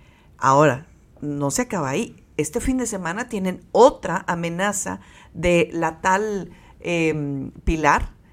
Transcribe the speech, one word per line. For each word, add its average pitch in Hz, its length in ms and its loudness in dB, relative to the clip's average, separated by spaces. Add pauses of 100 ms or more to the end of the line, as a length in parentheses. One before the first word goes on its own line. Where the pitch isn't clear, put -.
(380)
ahora, 139 480 4 (340)
no 143 300 -4
se 247 120 -2
acaba 160 260 -4
ahí. 151 360 -6 (120)
Este 156 240 -2
fin 262 180 -2
de 247 80 -4
semana 196 420 -6
tienen 190 440 -4
otra 185 560 4
amenaza 180 720 -4 (340)
de 170 380 2
la 165 280 -4
tal, 196 500 -2 (280)
em, 151 720 -2 (140)
Pilar, 156 460 2 (220)